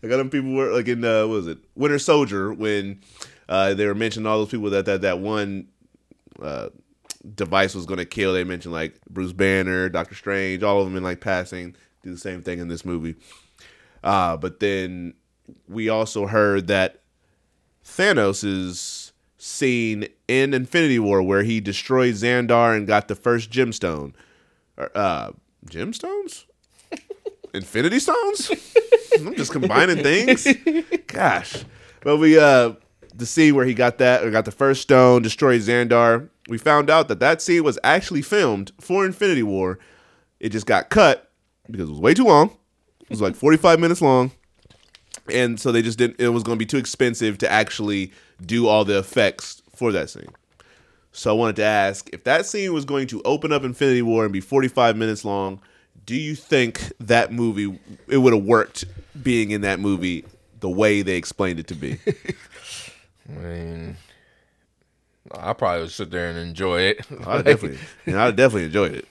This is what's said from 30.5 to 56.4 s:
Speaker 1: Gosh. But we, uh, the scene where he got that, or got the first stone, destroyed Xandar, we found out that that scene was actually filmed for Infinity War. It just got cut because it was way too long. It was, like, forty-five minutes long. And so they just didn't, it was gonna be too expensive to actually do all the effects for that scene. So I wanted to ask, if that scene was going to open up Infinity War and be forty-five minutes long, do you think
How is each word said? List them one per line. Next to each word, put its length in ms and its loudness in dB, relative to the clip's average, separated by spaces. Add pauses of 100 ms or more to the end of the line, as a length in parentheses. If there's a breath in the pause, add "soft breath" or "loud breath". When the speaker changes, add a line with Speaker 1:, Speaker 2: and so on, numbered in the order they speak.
Speaker 1:
Gosh. 580 -2 (360 soft breath)
But 160 2
we, 220 8
uh, 340 6 (400)
the 120 -8
scene 300 4
where 100 4
he 80 0
got 240 2
that, 260 4
or 80 -2
got 140 2
the 60 -8
first 300 0
stone, 400 8
destroyed 400 2
Xandar, 680 2 (180)
we 100 -8
found 320 2
out 200 4
that 100 -4
that 220 2
scene 220 2
was 200 0
actually 380 0
filmed 580 0
for 260 -2
Infinity 380 -2
War. 340 -2 (600 soft breath)
It 100 -6
just 180 -6
got 220 0
cut 400 4 (400)
because 200 -8
it 20 -10
was 80 -12
way 140 6
too 120 4
long. 260 8 (500)
It 80 -20
was, 120 -8
like, 140 0
forty-five 440 6
minutes 220 0
long. 300 4 (960)
And 300 0
so 120 -2
they 100 2
just 160 -2
didn't, 220 0
it 100 2
was 140 0
gonna 140 -2
be 80 -4
too 120 -4
expensive 600 -2
to 120 0
actually 600 -2 (320 soft breath)
do 220 0
all 180 4
the 140 0
effects 600 -4 (140)
for 160 -2
that 180 -4
scene. 200 -20 (840 soft breath)
So 200 -6
I 20 4
wanted 240 0
to 60 0
ask, 500 0
if 100 -18
that 220 2
scene 280 -4
was 120 -4
going 220 -4
to 160 -10
open 280 -2
up 120 0
Infinity 400 2
War 200 2
and 80 -2
be 80 -4
forty-five 560 2
minutes 300 -4
long, 360 -6 (480 soft breath)
do 60 -6
you 180 -6
think 640 -2